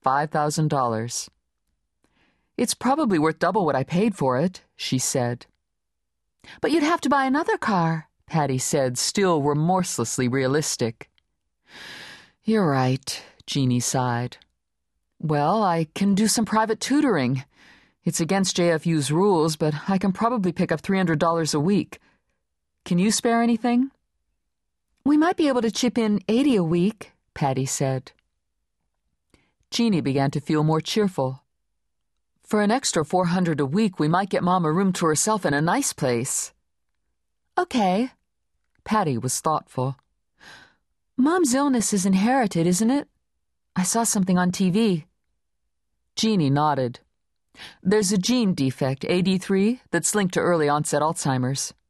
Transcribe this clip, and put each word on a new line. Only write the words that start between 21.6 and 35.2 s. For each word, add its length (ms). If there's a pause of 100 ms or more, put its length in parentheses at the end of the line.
Can 120
you 140
spare 320
anything?" 480 (1120)
"We 140
might 200
be 100
able 140
to 100
chip 260
in 300
eighty 280
a 80
week," 500 (200)
Patty 320
said. 460 (1600)
Jeannie 320
began 300
to 80
feel 240
more 180
cheerful. 640 (1000)
"For 180
an 80
extra 340
four 240
hundred 320
a 60
week, 320
we 100
might 220
get 140
Mom 200
a 80
room 220
to 140
herself 380